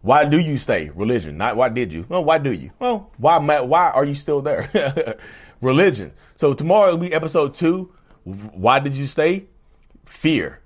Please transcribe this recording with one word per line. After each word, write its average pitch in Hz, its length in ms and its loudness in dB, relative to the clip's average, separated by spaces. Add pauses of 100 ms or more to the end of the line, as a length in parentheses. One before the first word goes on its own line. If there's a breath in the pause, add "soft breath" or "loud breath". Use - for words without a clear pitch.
Why 139 220 4
do 147 140 2
you 156 180 0
stay? 90 380 -4
Religion. 92 420 -4
Not 107 200 -2
why 123 120 2
did 113 240 -4
you. 82 160 -10
Well, 175 160 -2
why 156 140 2
do 143 120 -2
you? 73 280 -8
Well, 233 400 -4
why 156 200 4
ma-, 147 240 2
why 156 280 2
are 135 140 2
you 143 100 -4
still 143 260 -2
there? 143 800 -2 (240 loud breath)
<laughs> - 180 -20
Religion. 131 520 2 (240 soft breath)
So 143 180 2
tomorrow 185 380 4
will 165 60 0
be 175 140 -4
episode 156 400 0
two. 180 400 -2 (320 soft breath)
Why 101 560 0
did 139 140 -4
you 139 120 -6
stay? 170 380 0 (640)
Fear. 120 600 -2